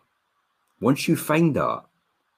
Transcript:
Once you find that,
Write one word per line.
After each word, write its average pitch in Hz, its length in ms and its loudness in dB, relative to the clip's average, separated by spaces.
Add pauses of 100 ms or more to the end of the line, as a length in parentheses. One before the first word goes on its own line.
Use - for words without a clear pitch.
(800)
Once - 280 0
you 165 80 2
find 156 400 0
that, 62 260 -2 (560)